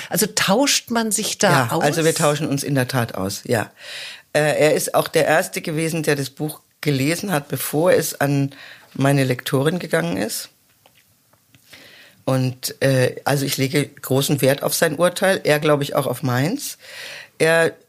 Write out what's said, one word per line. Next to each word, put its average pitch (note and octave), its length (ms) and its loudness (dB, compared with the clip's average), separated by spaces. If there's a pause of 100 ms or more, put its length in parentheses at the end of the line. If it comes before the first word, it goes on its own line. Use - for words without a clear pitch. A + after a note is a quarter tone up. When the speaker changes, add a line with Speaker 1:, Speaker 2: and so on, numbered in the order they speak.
Speaker 1:
Also F#3+ 200 -2
tauscht - 640 0
man A3+ 200 -2
sich - 280 -4
da G3 120 4
Speaker 2:
Ja, C3 200 2
Speaker 1:
aus? - 120 0
Speaker 2:
also D3+ 220 2
wir D#3+ 80 4
tauschen D3+ 340 0
uns C#3 140 -2
in C#3+ 140 -2
der B2+ 120 2
Tat A#2+ 280 -2
aus, G2 300 -4
ja. A2+ 260 -2 (600)
Äh, D3 80 2
er D3+ 340 4
ist - 180 -2
auch D3+ 140 0
der D#3 180 2
Erste F3+ 360 0
gewesen, D#3+ 420 -4
der D3+ 120 2
das C#3 140 -4
Buch - 320 -10 (200)
gelesen D3+ 500 -2
hat, D3 160 -2
bevor D3+ 440 0
es - 300 0
an C#3 300 2 (420)
meine C#3 300 2
Lektorin C3+ 560 0
gegangen E3 380 -2
ist. G#3+ 320 -6 (1800)
Und, C3 560 -2
äh, C3 420 2
also C#3 200 0
ich C#3 140 -4
lege C3+ 300 0
großen C3+ 540 0
Wert C3+ 200 4
auf - 140 -2
sein D#3+ 220 2
Urteil, F#3 480 2
er, D3+ 140 4
glaub D3+ 220 2
ich, C#3 140 -4
auch C#3 100 0
auf C3 180 -4
meins. C3+ 540 -2 (600)
Er, E3 340 4 (160)